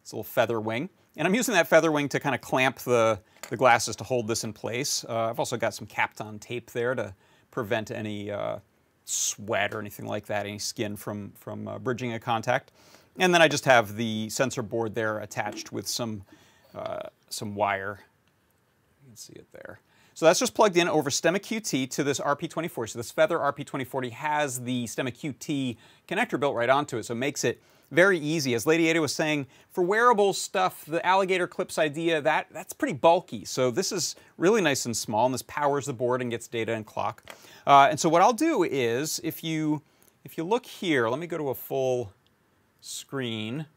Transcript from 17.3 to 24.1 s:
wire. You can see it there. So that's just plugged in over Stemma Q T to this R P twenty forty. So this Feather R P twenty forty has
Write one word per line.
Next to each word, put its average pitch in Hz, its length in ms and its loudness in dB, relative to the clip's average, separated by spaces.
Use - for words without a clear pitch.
wire. 101 460 0
You 139 80 -20
can 107 80 -20
see - 160 -20
it - 180 -20
there. - 280 -18
So 160 120 -2
that's 175 140 8
just 254 140 0
plugged 208 240 6
in 170 100 4
over 147 220 2
Stemma 175 320 2
Q 220 180 -6
T 135 280 -2
to 156 160 -4
this 135 160 0
R 143 160 0
P 165 120 -10
twenty 165 200 -6
forty. 117 240 -6
So 117 80 -10
this - 120 -10
Feather 160 280 2
R 139 140 0
P 143 100 -10
twenty 135 220 -6
forty 123 240 -6
has 143 540 -2